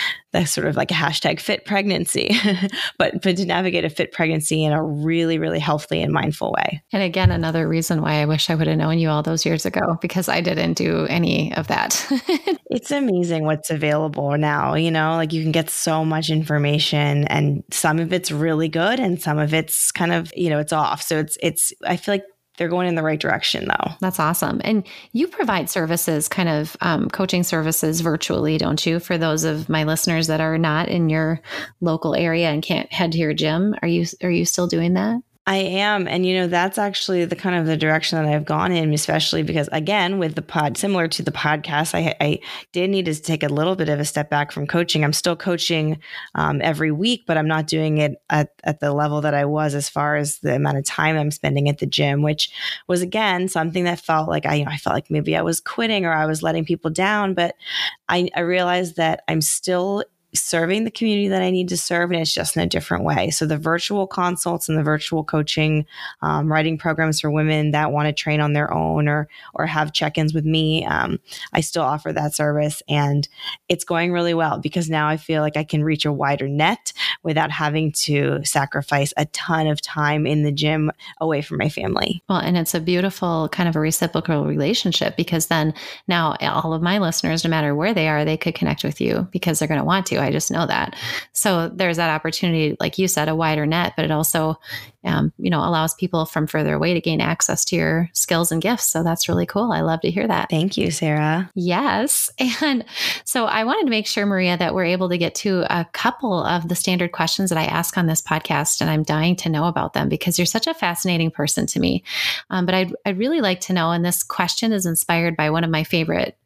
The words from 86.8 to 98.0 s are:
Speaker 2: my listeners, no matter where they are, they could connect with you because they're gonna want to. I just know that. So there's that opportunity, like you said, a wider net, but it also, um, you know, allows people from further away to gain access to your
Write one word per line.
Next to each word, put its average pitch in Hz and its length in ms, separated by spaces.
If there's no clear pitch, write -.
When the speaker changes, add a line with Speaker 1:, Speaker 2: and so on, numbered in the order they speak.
Speaker 2:
my 180 180
listeners, 165 440
no 165 60
matter 151 260
where 185 180
they 156 140
are, 151 180
they 156 120
could - 180
connect 147 280
with 156 160
you - 320
because 170 280
they're 151 80
gonna 147 180
want 185 220
to. 147 180
I 143 60
just 151 200
know 165 140
that. - 300
So 170 360
there's 175 280
that 170 120
opportunity, 160 680
like - 180
you 190 100
said, 151 220
a 160 60
wider 156 300
net, 170 300
but 160 100
it 156 60
also, 156 460
um, 156 340
you - 140
know, 156 80
allows 160 340
people 170 320
from 156 220
further 151 260
away 165 220
to 165 60
gain 160 200
access 170 440
to - 100
your 165 380